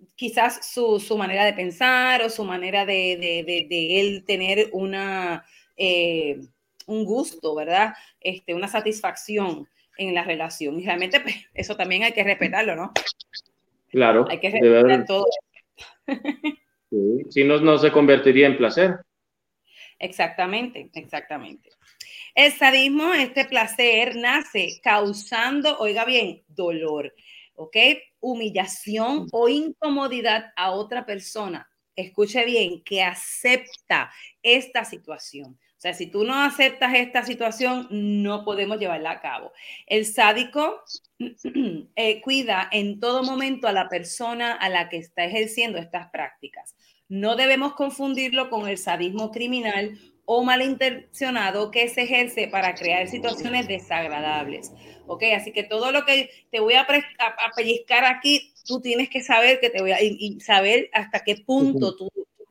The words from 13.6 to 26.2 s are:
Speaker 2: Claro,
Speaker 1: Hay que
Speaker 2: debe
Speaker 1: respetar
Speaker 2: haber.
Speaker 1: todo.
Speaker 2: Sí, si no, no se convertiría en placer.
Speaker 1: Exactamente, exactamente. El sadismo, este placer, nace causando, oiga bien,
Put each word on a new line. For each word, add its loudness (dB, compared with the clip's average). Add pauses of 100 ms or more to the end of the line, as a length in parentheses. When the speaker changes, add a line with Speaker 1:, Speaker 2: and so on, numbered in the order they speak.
Speaker 2:
Claro, 6
Speaker 1:
Hay -6
que -2
Speaker 2:
debe 6
Speaker 1:
respetar 8
Speaker 2:
haber. 4
Speaker 1:
todo. 0 (1700)
Speaker 2:
Sí, 0
si 4
no, 6
no 6
se 6
convertiría 8
en 2
placer. 2 (1000)
Speaker 1:
Exactamente, -4
exactamente. -14 (680)
El 8
sadismo, 4
este 0
placer, 2
nace -2
causando, 0
oiga 0
bien, -2